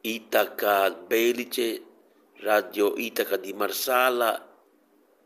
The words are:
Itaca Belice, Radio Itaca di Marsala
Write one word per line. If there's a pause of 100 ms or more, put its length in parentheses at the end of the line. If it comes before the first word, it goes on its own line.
Itaca
Belice, (540)
Radio
Itaca
di
Marsala (720)